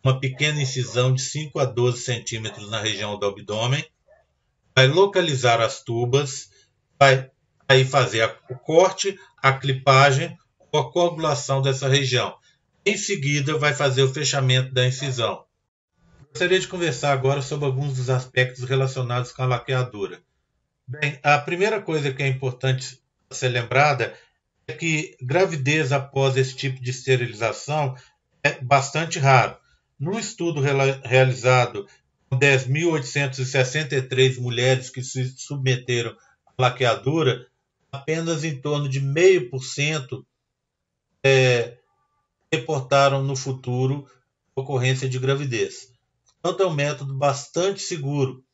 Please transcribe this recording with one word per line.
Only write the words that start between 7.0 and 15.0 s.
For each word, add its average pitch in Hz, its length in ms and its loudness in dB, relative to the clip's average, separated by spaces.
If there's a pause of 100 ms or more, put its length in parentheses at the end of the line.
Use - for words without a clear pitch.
aí 131 160 6
fazer 117 380 2
a, - 140 -2 (120)
o 127 80 -10
corte, 180 600 2 (240)
a 135 120 4
clipagem 139 840 2 (360)
ou 151 80 2
a - 100 -6
coagulação 156 720 0
dessa 135 260 -2
região. 127 500 0 (480)
Em 208 120 0
seguida, 151 600 -2
vai 147 160 0
fazer 135 300 2
o 131 100 0
fechamento 131 600 0
da 127 120 2
incisão. 120 600 -4 (840)